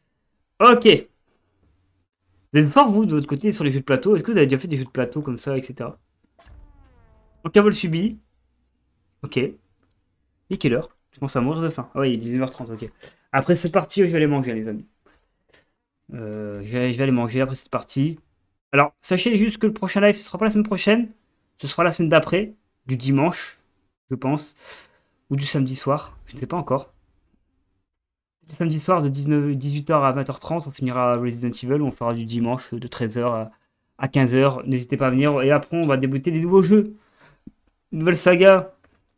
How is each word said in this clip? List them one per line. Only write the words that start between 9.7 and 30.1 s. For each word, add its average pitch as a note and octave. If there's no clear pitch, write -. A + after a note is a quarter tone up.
quelle B2+
heure ? -
Je -
pense C#3
à B2
mourir D#3+
de E3
faim. C#3
Ah C3
ouais, C3+
il A#2
est -
dix-neuf A#2+
heures B2+
trente, A#2
ok. A2
Après C3+
cette E3
partie, F#3+
je F3+
vais E3
aller D3+
manger, C3+
les A2
amis. G#2+
Euh, G#2+
je G#2+
vais, B2
je A#2
vais C3+
aller C3+
manger A#2+
après C3+
cette -
partie. C#3+
Alors, C#3+
sachez G3
juste G#3+
que A3
le G#3+
prochain G3
live, G#3
ce -
sera -
pas A3
la G#3+
semaine G#3+
prochaine. G#3+
Ce C#3+
sera E3+
la F3
semaine D#3+
d'après, E3+
du C3
dimanche, C#3
je C3
pense. D3
Ou C#3
du C#3
samedi C3
soir, -
je -
ne -
sais B2+
pas F3
encore. C3+
Du D#3
samedi D#3+
soir, F3
de C#3+
dix-neuf, C#3+
dix-huit C#3+
heures D3+
à C3